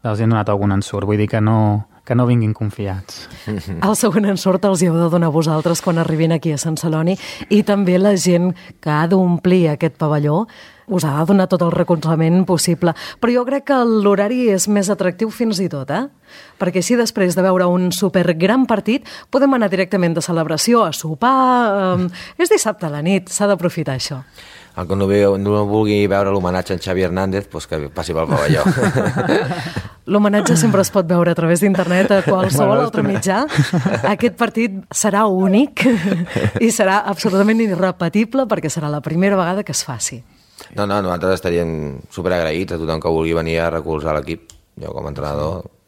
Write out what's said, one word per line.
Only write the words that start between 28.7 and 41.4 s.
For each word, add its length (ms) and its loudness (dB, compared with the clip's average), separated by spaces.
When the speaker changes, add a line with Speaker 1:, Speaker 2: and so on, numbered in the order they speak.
Speaker 2:
L'homenatge 480 2
sempre 240 2
es 80 -2
pot 160 0
veure 240 2
a 60 0
través 260 2
d'internet, 480 2
a 140 4
qualsevol 480 2
Speaker 1:
Bueno, 160 2
Speaker 2:
altre 140 -2
Speaker 1:
és 40 0
que 60 0
Speaker 2:
mitjà. 1000 0
Aquest 280 0
partit 360 -2
serà 360 0
únic 580 2
<laughs> 440 -2
i 80 4
serà 340 2
absolutament 560 2
irrepetible, 840 0
perquè 240 -2
serà 180 -4
la 100 -4
primera 380 0
vegada 240 -2
que 80 -10
es 160 -4
faci. 320 -8
Speaker 3:
No, 100 -2
no, 160 0
nosaltres 380 0
estaríem 320 -2